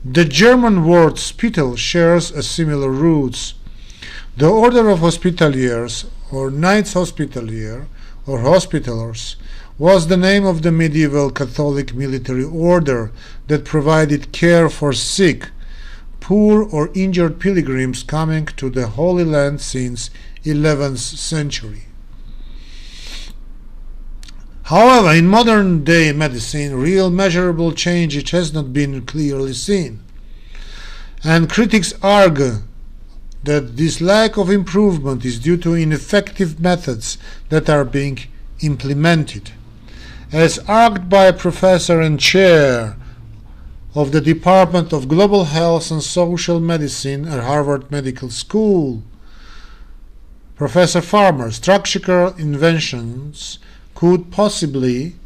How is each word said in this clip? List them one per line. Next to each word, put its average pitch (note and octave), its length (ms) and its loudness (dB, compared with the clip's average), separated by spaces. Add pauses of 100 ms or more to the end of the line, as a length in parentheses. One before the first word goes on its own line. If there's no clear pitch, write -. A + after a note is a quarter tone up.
The C3 200 4
German G3+ 600 4
word E3 320 6
Spital C#3 580 -2
shares E3+ 540 2
a C#3+ 120 -6
similar D3 460 -2
roots. C#3 680 0 (840)
The D3 120 4
order A3+ 400 6
of F#3+ 120 4
hospitaliers, C3+ 1040 0 (240)
or C3+ 200 -4
knights F#3+ 440 0
hospitalier, B2 920 -6 (400)
or C3+ 140 -4
hospitalers, B2 960 0 (400)
was F3 300 4
the F3+ 100 2
name G3 300 4
of E3 160 0
the E3+ 100 2
medieval D3 580 2
Catholic C#3 600 -4
military C3 520 -4
order D#3+ 680 0 (380)
that D3 160 0
provided D3+ 680 0
care E3+ 380 4
for C#3+ 220 -2
sick, - 580 0 (680)
poor G#3+ 420 4
or D#3+ 320 -2
injured F3+ 460 0
pilgrims C3 640 -2
coming D#3 420 -2
to - 240 -8
the B2 160 -4
Holy E3+ 380 0
Land C#3+ 360 0
since B2 500 -8 (340)
eleventh D3 540 0
century. B2 840 -8 (2750)
However, G#3+ 440 6
in E3 160 6
modern G3+ 560 4
day D#3+ 280 4
medicine, C#3+ 680 -4
real F#3 300 2
measurable F3 600 0
change, E3+ 440 0
it D3 140 -6
has E3+ 240 -2
not C#3+ 180 -4
been C#3 320 -2
clearly C#3 480 -4
seen. C3 480 -4 (1200)
And D#3+ 280 2
critics G#3+ 420 0 (100)
argue D#3+ 600 4 (800)
that C3+ 340 -2
this D3+ 240 0
lack G#3 380 2
of F#3 100 0
improvement E3+ 760 0
is A#2+ 140 -4
due D#3+ 200 2
to E3+ 160 0
ineffective E3 840 -2
methods E3+ 580 -2 (320)
that D#3 180 0
are D3 160 4
being C#3 360 -4 (400)
implemented. C#3+ 880 -2 (840)
As D#3+ 280 2
argued G#3 500 2
by F#3+ 220 8
professor F3 680 2
and D#3+ 180 2
chair C#3+ 800 4 (960)
of C#3+ 180 0
the D#3 80 4
Department E3+ 720 4
of C3 140 -4
Global G3 360 4
Health E3 460 0
and D#3 120 -4
Social F3 560 0
Medicine D3 720 -2
at C3 160 -4
Harvard C#3+ 460 -2
Medical C3 400 -6
School, E3+ 720 0 (1500)
Professor E3+ 460 2
Farmer, E3+ 480 2
structural F#3 840 2
inventions D3 1200 -2 (380)
could F3 360 2
possibly C#3 840 -2 (120)